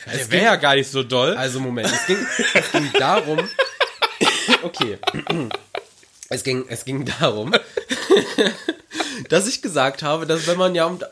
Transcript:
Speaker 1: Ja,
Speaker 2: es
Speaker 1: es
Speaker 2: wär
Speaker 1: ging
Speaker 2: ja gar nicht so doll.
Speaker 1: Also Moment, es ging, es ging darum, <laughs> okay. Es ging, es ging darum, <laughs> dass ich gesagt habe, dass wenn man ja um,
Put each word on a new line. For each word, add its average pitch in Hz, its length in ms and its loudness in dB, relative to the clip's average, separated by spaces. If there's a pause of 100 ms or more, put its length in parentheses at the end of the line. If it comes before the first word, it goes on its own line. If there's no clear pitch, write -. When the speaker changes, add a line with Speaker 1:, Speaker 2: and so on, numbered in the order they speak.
Speaker 1:
Ja, - 60 -10
Speaker 2:
es 135 100 -4
Speaker 1:
es 113 80 -6
Speaker 2:
wär 135 80 4
Speaker 1:
ging 208 80 4
Speaker 2:
ja 202 100 6
gar 143 200 4
nicht 135 140 2
so 139 120 0
doll. 127 340 2
Speaker 1:
Also 135 220 -2
Moment, 123 340 -2
es - 140 -2
ging, 190 120 2 (360)
es - 160 2
ging 147 280 2
darum, 156 400 2 (680)
<laughs> - 580 0
okay. 120 360 -4 (1300)
Es 131 160 -6
ging, 127 240 -2
es 117 160 -8
ging 135 220 -4 (120)
darum, 123 340 0 (880)
<laughs> 226 880 -4
dass 196 180 4
ich - 140 -6
gesagt 143 400 0
habe, 156 240 -2
dass 160 200 0
wenn 175 120 2
man 185 160 2
ja 165 100 2
um, 175 160 -2 (120)